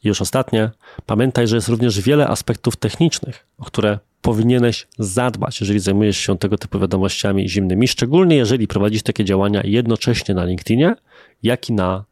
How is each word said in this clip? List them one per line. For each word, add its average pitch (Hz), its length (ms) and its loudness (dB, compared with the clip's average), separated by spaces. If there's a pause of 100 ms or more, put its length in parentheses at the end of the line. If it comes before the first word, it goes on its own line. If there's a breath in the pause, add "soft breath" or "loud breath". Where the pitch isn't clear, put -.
już 104 180 0
ostatnie, 110 480 0 (360 loud breath)
pamiętaj, 120 420 2
że 110 80 2
jest 110 120 -2
również 113 340 0
wiele 143 260 4
aspektów - 480 -2
technicznych, - 720 -2 (120)
o - 80 -18
które 104 340 -2 (220)
powinieneś 120 680 2 (120)
zadbać, 107 640 -4
jeżeli 104 180 0
zajmujesz 98 380 2
się 98 200 -2
tego 101 200 -2
typu - 220 -6
wiadomościami 95 720 0
zimnymi, 95 380 0
szczególnie 160 480 2
jeżeli 117 320 2
prowadzisz 107 360 0
takie 107 220 -2
działania 98 380 2
jednocześnie 113 720 0
na 87 100 -2
LinkedInie, 120 500 0 (480 soft breath)
jak 123 260 -2
i 120 40 0
na 95 380 0